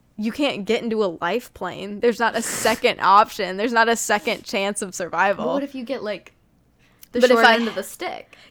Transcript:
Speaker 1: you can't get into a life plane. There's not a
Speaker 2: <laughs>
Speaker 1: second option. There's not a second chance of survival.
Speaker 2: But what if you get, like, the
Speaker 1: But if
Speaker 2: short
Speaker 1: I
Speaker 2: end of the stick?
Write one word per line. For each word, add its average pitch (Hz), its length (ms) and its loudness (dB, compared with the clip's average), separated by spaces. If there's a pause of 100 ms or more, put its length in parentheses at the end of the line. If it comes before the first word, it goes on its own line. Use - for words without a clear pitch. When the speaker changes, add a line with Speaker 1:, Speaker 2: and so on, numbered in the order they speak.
(160)
Speaker 1:
you 214 160 -4
can't 269 320 -2
get - 180 -2
into 220 220 -2
a 165 180 -2
life 185 320 -4
plane. 196 460 -10
There's 226 180 2
not 226 180 0
a 226 60 0
Speaker 2:
<laughs> - 220 -4
Speaker 1:
second 233 360 0
option. 190 560 4
There's 233 160 -2
not 226 160 4
a 233 80 2
second 208 480 -2
chance 202 380 -4
of 185 120 -8
survival. 180 520 0
Speaker 2:
But 262 80 0
what 277 80 -2
if 277 120 -8
you 262 100 -10
get, 247 180 -6
like, 208 320 -10 (800)
the 240 80 -2
Speaker 1:
But 247 100 6
if 240 60 6
Speaker 2:
short 226 100 6
Speaker 1:
I 226 80 8
Speaker 2:
end 233 140 0
of 202 80 -6
the 196 80 -4
stick? - 520 -12 (140)